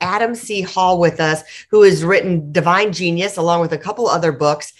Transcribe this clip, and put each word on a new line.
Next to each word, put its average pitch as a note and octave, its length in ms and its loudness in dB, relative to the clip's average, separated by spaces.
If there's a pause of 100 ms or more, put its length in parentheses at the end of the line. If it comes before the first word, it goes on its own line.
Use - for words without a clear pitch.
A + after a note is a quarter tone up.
Adam A3 340 -2
C. G#3 260 -8
Hall F#3 380 0
with E3 200 2
us, D#3 220 0 (300)
who G#3+ 100 6
has F3 220 6
written E3+ 480 0
Divine F3+ 420 0
Genius F3 440 -4
along E3+ 240 0
with E3 100 -2
a D#3 80 -4
couple G#3 280 -6
other E3 240 0
books. D3 480 -2